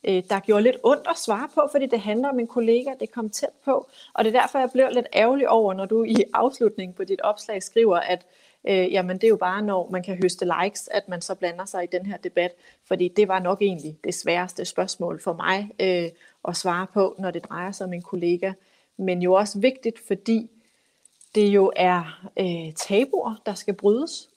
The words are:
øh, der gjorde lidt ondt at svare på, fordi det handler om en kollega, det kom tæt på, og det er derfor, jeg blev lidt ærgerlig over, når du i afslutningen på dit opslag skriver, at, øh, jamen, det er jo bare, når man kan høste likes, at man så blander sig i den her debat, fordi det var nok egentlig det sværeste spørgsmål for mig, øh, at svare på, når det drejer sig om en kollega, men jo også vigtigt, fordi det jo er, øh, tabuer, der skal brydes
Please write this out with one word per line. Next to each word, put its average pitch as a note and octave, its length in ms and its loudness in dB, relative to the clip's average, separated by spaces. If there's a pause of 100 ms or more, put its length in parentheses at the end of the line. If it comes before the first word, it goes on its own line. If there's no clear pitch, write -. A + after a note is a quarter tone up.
øh, F#3 260 0
der G3 100 0
gjorde G#3 240 2
lidt B3 200 4
ondt B3+ 260 4
at A3 80 -2
svare A#3 380 -2
på, D4 160 4
fordi C#4 140 0
det B3 140 0
handler A3 300 -2
om B3+ 100 -2
en A#3 80 -2
kollega, A#3+ 520 2
det A3 120 -8
kom A3 180 -8
tæt - 200 -6 (160)
på, - 240 0 (240)
og - 100 0
det A3 120 2
er B3 60 6
derfor, C4+ 180 0
jeg B3+ 120 0
blev C4 200 2
lidt B3 220 0
ærgerlig B3+ 360 4
over, G#3+ 240 4
når F#3+ 120 -6
du A3 180 0
i A3 200 4 (100)
afslutningen G#3+ 600 0
på G3 100 -8
dit F#3+ 180 -4
opslag G#3 420 -4
skriver, G#3+ 340 4
at, F3+ 280 -2 (420)
øh, F#3 260 2
jamen, F#3 240 -2
det F#3+ 60 -4
er A3+ 60 6
jo G3+ 80 6
bare, F#3 240 -2
når F#3+ 300 -2
man F3+ 120 -4
kan F#3 200 -8
høste F3+ 280 0 (120)
likes, - 280 -6
at G3 180 -4
man F3 120 -8
så F#3+ 140 -8
blander F3+ 300 -6
sig F#3 180 -8
i F3 80 -6
den F#3 140 -4
her G#3 120 -8
debat, F3+ 340 -2 (360)
fordi F3+ 200 0
det G3+ 200 4
var F#3 120 0
nok F#3 220 0
egentlig D#3 420 -2
det D#3+ 120 -4
sværeste F3+ 500 -4
spørgsmål F3 560 -6
for E3+ 120 -4
mig, F#3+ 360 -2 (100)
øh, F3+ 300 0 (380)
at E3+ 100 -6
svare F#3 360 -2
på, F#3+ 260 2
når F#3 120 -6
det F3+ 180 -10
drejer F3+ 220 -8
sig F#3+ 160 -10
om F3+ 60 -8
en F3 80 -10
kollega, F3 520 -2 (440)
men F#3 240 -2
jo F3+ 120 4
også G3+ 260 2
vigtigt, A#3+ 480 0
fordi A3 420 -2 (880)
det G#3 120 6
jo G3+ 280 6
er, F3+ 540 0 (100)
øh, E3+ 340 -4
tabuer, A3+ 720 -2
der G#3 80 -4
skal G3 200 -6
brydes A3+ 640 0